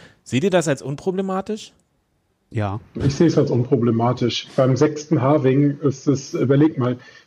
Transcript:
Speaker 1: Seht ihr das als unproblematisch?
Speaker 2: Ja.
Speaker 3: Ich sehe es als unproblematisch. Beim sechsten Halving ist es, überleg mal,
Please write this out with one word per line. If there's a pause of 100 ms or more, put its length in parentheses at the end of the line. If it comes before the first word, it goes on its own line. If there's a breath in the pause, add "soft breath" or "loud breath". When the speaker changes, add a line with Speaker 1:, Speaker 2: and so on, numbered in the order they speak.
(220 loud breath)
Speaker 1:
Seht
ihr
das
als
unproblematisch? (800)
Speaker 2:
Ja. (160)
Speaker 3:
Ich
sehe
es
als
unproblematisch.
Beim
sechsten
Halving
ist
es,
überleg
mal, (300 loud breath)